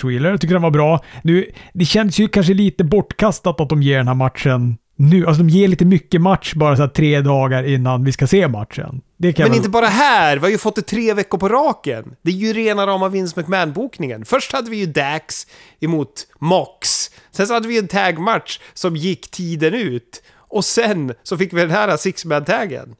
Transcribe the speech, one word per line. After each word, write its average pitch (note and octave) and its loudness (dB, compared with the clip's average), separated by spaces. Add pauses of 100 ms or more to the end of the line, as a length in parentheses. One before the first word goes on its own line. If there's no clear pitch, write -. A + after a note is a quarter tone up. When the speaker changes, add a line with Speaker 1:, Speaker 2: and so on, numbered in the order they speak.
Speaker 1:
Wheeler. C3 0
Jag G3 0
tycker E3+ 0
den F3+ 2
var E3 2
bra. D3+ 4 (220)
Nu, E3+ 2 (220)
det F3 0
känns G#3 2
ju G#3+ 4
kanske F#3+ 2
lite G3 2
bortkastat F3+ 0
att C#3 -2
de D3+ 2
ger C#3 2
den B2+ 0
här B2+ 0
matchen B2+ 0 (180)
nu. E3 6
Alltså, E3 4
de E3 6
ger G3 4
lite F3+ 2
mycket F3+ 2
match F#3 0
bara D3+ 2
så C3+ 2
här C#3 2
tre D3 2
dagar C3+ 0
innan B2+ 0
vi C3+ 0
ska C3+ -2
se F#3+ 4
matchen. - -8 (160)
Det E3+ 0
kan D#3+ 2
Speaker 2:
Men A3+ 4
Speaker 1:
väl B3+ 4
Speaker 2:
inte G#3 0
bara A3+ 2
här. G#3 4
Vi C3+ -4
har F3+ 2
ju G#3+ 0
fått G#3+ -4
det G#3 -4
tre A3+ -2
veckor G3 -4
på F#3+ 0
raken. D3+ -2
Det E3+ -2
är F#3 -2
ju A3 -2
rena G#3 -2
rama F#3+ 0
Vince F#3 -6
McMahon-bokningen. D#3+ -6
Först - -4
hade B3+ -6
vi A3 -8
ju G3+ -2
Dax D3 -6 (320)
emot D3 -4 (120)
Mox. - -2 (200)
Sen G3 -2
så A#3+ -2
hade A3+ -2
vi A#3 -2
en F#3+ -4
tag-match F#3 -2 (140)
som F3 -4
gick E3 -6
tiden E3 -2
ut. D#3+ -6 (140)
Och - -6
sen F#3+ -2 (100)
så F3+ -6
fick F3+ -4
vi E3+ 0
den E3 0
här G3 0
six-man-taggen. D3+ -4